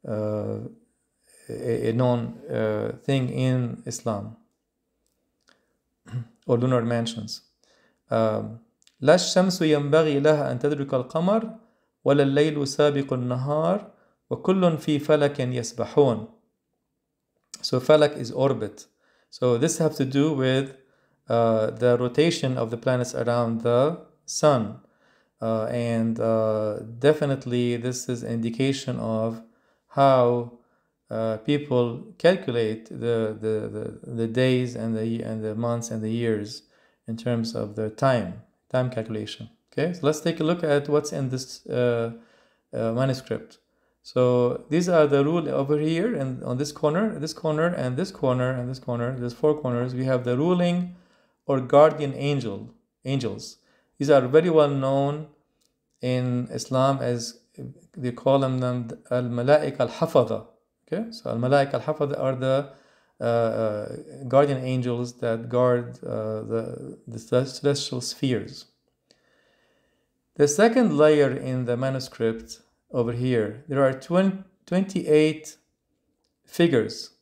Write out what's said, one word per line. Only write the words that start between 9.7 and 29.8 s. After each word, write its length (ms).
لها 320
أن 60
تدرك 360
القمر 560
ولا 180
الليل 460
سابق 440
النهار 760
وكل 480
في 200
فلك 420
يسبحون." 880
So 200
falak 360
is 160
orbit. 540
So 260
this 220
have 180
to 80
do 280
with, 440
uh, 420
the 280
rotation 600
of 120
the 60
planets 380
around 480
the 380
sun. 540
Uh, 260
and, 540
uh, 600
definitely 800
this 320
is 140
an 100
indication 680
of 440